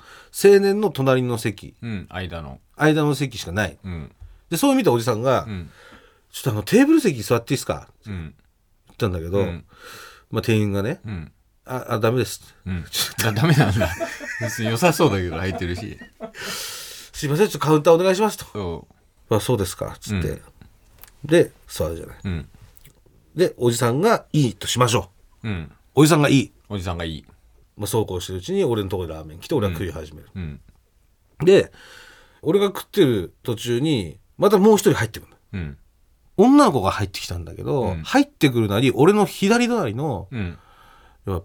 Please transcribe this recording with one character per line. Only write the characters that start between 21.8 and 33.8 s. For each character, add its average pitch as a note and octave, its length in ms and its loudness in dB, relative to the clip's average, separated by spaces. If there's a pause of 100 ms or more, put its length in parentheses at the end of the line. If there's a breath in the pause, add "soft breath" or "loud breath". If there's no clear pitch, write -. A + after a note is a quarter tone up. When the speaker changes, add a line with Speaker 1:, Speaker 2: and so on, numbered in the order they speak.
Speaker 1:
る E2 80 -8
じ D#2+ 60 -12
ゃ - 20 -12
な - 80 -18
い。 - 100 -20
Speaker 2:
う G#2 60 -4
ん。 D#2+ 200 -6 (840)
Speaker 1:
で、 E3 220 0
お A#2+ 140 2
じ A#2 60 -4
さ A#2+ 140 2
ん C3 100 -2
が A3 300 2
「い C#3+ 180 2
い」 - 40 -4
と - 140 -12
し - 120 -2
ま B2 80 4
し A2 80 2
ょ G2 160 -4 (320)
う。 A2 60 -8
Speaker 2:
う - 20 -4
ん。 E2+ 200 -8 (220)
Speaker 1:
お D3 120 6
じ D3+ 40 4
さ E3+ 60 6
ん D3+ 60 4
が C#3 80 4
い D3+ 40 4
い。 C3 200 2 (160)
Speaker 2:
お G#2 80 -6
じ F2+ 60 -8
さ F#2 100 -6
ん E2+ 40 -8
が E2+ 60 -8
い D#2+ 140 -8
い。 - 80 -18 (500)
Speaker 1:
ま G#2 80 -10
あ、 G2+ 40 -6
そ A2+ 140 0
う G2+ 60 -4
こ F#2 80 -8
う F2+ 60 -6
し - 40 -10
て F#2+ 80 -10
る F#2 60 -8
う - 20 -10
ち F3 120 -8
に G3 100 0
俺 A#2 200 -2
の F#2+ 60 -8
と G2 80 -4
こ F2+ 60 -6
ろ E2 60 -10
に D#2 40 -12
ラ D#2 100 -14
ー D#2+ 40 -16
メ D#2 80 -18
ン F2+ 40 -20
来 - 80 -18
て、 - 60 -4
俺 G#2+ 140 0
は F2+ 60 -4
食 F#2 120 -6
い D#2+ 60 -6
始 D#2 240 -14
め D#2 60 -20
る。 - 140 -20
Speaker 2:
う F#2+ 40 -10
ん。 D2+ 200 -10 (800)
う - 40 -4
ん。 - 20 -2
Speaker 1:
で、 F3 260 6 (720 loud breath)
俺 E3 180 2
が G3+ 80 2
食 G3 140 -8
っ - 60 -20
て F#3+ 180 2
る G2+ 380 -2
途 A#2+ 120 -4
中 A#2+ 240 -4
に、 B2 400 -2 (200)